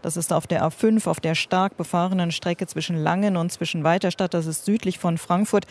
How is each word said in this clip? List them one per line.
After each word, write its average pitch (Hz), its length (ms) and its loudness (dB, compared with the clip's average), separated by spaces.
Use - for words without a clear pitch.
Das 160 140 -4
ist 170 140 -2
auf 160 140 2
der - 180 0
A 156 60 2
fünf, 220 380 2
auf 160 120 0
der 160 140 0
stark 185 440 0
befahrenen 175 540 0
Strecke 175 360 -2
zwischen 160 280 -4
Langen 180 420 2
und 170 140 0
zwischen 165 320 -4
Weiterstadt. 180 520 2
Das 165 100 0
ist 160 200 -4
südlich 202 340 0
von 170 180 0
Frankfurt. 214 540 0